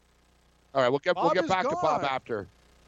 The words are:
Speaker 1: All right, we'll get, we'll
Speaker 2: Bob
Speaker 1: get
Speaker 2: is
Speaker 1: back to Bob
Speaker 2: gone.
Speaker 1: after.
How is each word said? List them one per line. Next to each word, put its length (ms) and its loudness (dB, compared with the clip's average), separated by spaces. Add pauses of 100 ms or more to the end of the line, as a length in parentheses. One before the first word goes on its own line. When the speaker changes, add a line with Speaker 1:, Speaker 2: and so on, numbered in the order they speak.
(760)
Speaker 1:
All 80 2
right, 60 4
we'll 100 2
get, 160 0
we'll 120 0
Speaker 2:
Bob 80 4
Speaker 1:
get 100 0
Speaker 2:
is 60 -6
Speaker 1:
back 180 0
to 80 -2
Bob 260 0
Speaker 2:
gone. 80 -2
Speaker 1:
after. 360 -6 (420)